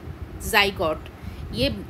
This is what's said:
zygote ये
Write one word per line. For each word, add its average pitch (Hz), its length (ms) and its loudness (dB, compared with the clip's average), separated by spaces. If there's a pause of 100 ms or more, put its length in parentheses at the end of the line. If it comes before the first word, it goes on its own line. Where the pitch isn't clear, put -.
(500)
zygote 190 1040 2
ये 247 140 4 (220)